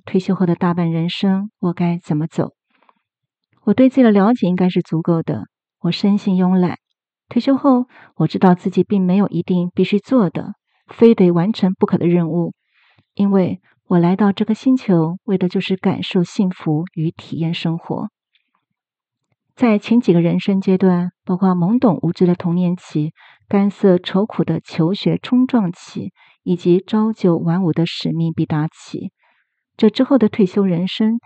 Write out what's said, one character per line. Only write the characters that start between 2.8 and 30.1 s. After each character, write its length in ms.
我 100
对 160
自 80
己 60
的 80
了 240
解 120
应 100
该 120
是 140
足 180
够 220
的， 220
我 100
生 280
性 180
慵 220
懒。 180
退 100
休 160
后， 300
我 100
知 120
道 160
自 140
己 160
并 160
没 160
有 120
一 140
定 320
必 100
须 140
做 300
的， 240
非 300
得 160
完 200
成 240
不 80
可 140
的 80
任 220
务， 260
因 180
为 280
我 100
来 160
到 160
这 140
个 100
星 220
球， 480
为 120
的 120
就 120
是 160
感 280
受 180
幸 260
福 360
与 160
体 280
验 140
生 240
活。 340
在 240
前 200
几 120
个 80
人 180
生 220
阶 180
段， 320
包 120
括 200
懵 240
懂 220
无 100
知 120
的 120
童 180
年 220
期、 360
干 200
涩 300
愁 280
苦 180
的 160
求 340
学 240
冲 300
撞 240
期， 400
以 100
及 320
朝 260
九 240
晚 280
五 80
的 120
使 280
命 200
必 140
达 220
期， 420
这 140
之 140
后 120